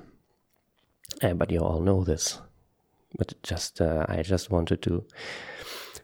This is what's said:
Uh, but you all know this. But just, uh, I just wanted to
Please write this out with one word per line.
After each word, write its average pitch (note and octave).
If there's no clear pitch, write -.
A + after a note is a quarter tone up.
Uh, F#2
but E2+
you F2
all E2
know F#2+
this. -
But -
just, -
uh, D#2+
I F2
just F2+
wanted F2
to F2+